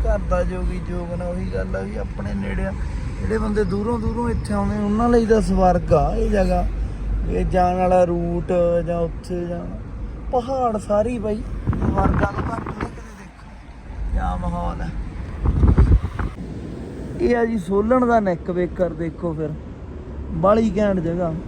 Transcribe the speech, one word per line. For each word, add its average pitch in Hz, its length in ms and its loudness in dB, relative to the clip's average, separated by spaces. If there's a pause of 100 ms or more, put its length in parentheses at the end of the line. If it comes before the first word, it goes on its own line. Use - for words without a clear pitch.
ਘਰ 160 140 2 (120)
ਦਾ 180 140 2
ਜੋਗੀ 180 440 -2
ਜੋਗ 175 300 -4
ਨਾ, 180 60 -4
ਉਹੀ 180 300 -4
ਗੱਲ 185 220 -2
ਆ 98 40 -2
ਵੀ 101 160 -6
ਆਪਣੇ 104 380 -6
ਨੇੜੇ 190 320 -2
ਆ। 190 60 -2 (480)
ਜਿਹੜੇ 196 180 0
ਬੰਦੇ 214 260 0
ਦੂਰੋਂ 208 340 0
ਦੂਰੋਂ 233 320 -2
ਇੱਥੇ - 240 -2
ਆਉਂਦੇ 202 240 0
ਉਹਨਾਂ 208 300 2
ਲਈ 233 180 6
ਤਾਂ 220 160 6
ਸਵਰਗ 175 500 4
ਆ 151 240 4
ਇਹ 220 140 2
ਜਗ੍ਹਾ। 180 360 2 (640)
ਇਹ 180 160 0
ਜਾਣ 180 320 2
ਵਾਲਾ 180 280 6
ਰੂਟ 170 480 -2 (340)
ਜਾਂ 170 120 -2
ਉੱਥੇ 175 480 -4
ਜਾਣਾ, 175 300 -6 (560)
ਪਹਾੜ 247 460 0
ਸਾਰੀ 214 400 0
ਬਾਈ 214 240 -2 (280)
ਸਵਰਗਾਂ 196 600 2
ਤੋਂ 185 120 -4
ਘੱਟ 226 240 -6
ਨਹੀਂ 220 200 -8
ਕਿਤੇ। - 300 -14
ਦੇਖੋ - 920 -12
ਕਿਆ 90 240 0
ਮਾਹੌਲ 87 440 -4
ਹੈ। 85 100 -4 (2250)
ਇਹ 233 160 4
ਆ 233 80 4
ਜੀ 226 140 0
ਸੋਲਣ 214 480 2
ਦਾ 233 140 6
ਨੈਕ 190 300 -2
ਵੇਕਰ, 180 440 0
ਦੇਖੋ 165 400 -4
ਫਿਰ 151 160 -4 (840)
ਬਾਹਲੀ 208 460 4
ਘੈਂਟ 196 220 2
ਜਗ੍ਹਾ। 170 320 -2 (160)